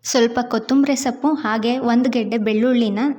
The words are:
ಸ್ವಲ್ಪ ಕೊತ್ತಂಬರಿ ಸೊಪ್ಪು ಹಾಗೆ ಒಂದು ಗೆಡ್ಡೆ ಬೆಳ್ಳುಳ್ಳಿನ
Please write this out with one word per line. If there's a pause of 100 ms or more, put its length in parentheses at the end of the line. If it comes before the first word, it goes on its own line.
ಸ್ವಲ್ಪ (160)
ಕೊತ್ತಂಬರಿ (100)
ಸೊಪ್ಪು (140)
ಹಾಗೆ
ಒಂದು
ಗೆಡ್ಡೆ (100)
ಬೆಳ್ಳುಳ್ಳಿನ (200)